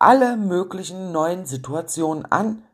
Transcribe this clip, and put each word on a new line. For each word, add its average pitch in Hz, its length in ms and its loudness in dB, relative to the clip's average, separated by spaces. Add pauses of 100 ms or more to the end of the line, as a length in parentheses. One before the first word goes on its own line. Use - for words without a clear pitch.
alle 247 360 6
möglichen 185 760 -4
neuen 165 340 -2
Situationen 156 760 -4
an, 220 480 -2